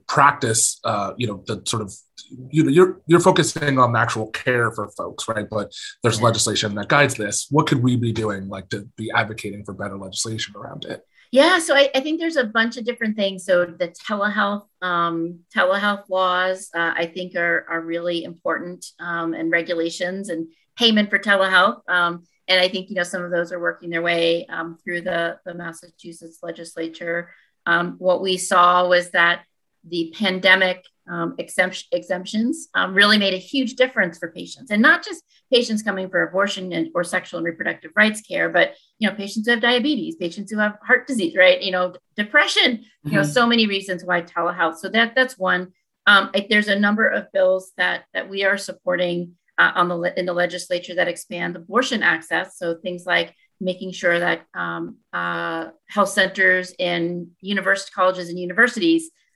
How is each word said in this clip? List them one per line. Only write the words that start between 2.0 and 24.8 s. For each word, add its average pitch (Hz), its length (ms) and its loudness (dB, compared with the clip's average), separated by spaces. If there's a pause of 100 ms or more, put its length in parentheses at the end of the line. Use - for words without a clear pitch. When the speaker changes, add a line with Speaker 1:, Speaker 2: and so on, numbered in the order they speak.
Speaker 1:
you 156 140 4
know, 143 60 4
you're, 185 380 6
you're 170 120 8
focusing 147 600 2
on 120 140 4
the 113 60 2
actual 113 280 -2
care 120 440 0
for 104 180 -8
folks, - 380 -10
right? 107 220 -4
But 104 240 -4 (300)
there's 113 160 2
Speaker 2:
Yeah. 120 60 2
Speaker 1:
legislation 110 500 2
that 101 140 -6
guides 143 260 4
this. 104 340 -4
What 156 160 4
could 131 160 2
we 123 140 4
be 117 160 0
doing, 101 380 -4
like, 98 200 -12
to 104 120 -8 (160)
be 107 140 -8
advocating 104 520 -4
for 101 100 -12
better 98 240 -10
legislation 104 580 -8
around - 300 -14
it? - 160 -12 (320)
Speaker 2:
Yeah, 330 260 6
so 330 140 0
I, 277 220 6
I 269 60 2
think 311 180 -4
there's 330 160 -2
a 262 80 2
bunch 226 320 0
of 240 80 -10
different 226 320 -4
things. 196 300 -4
So 175 180 4
the 170 240 -6
telehealth, 202 800 -4 (160)
um, 170 580 -2 (160)
telehealth 202 540 0
laws, 185 680 0
uh, 170 180 0
I 170 120 -2
think 180 320 -8
are, 170 320 0
are 165 100 -4
really 170 460 -4
important, 170 600 -8 (140)
um, 170 340 -6
and 165 160 -4
regulations 170 800 -2
and 165 220 -6 (280)
payment 214 320 4
for 196 100 2
telehealth. 190 680 4
Um, 175 380 0 (240)
and 185 100 4
I 180 80 4
think, 185 220 -4
you 190 80 -6
know, 175 60 0
some 180 200 -6
of 175 80 -8
those 175 220 -2
are 175 80 -6
working 170 280 -6
their 165 120 -2
way, 170 460 2
um, 170 360 -10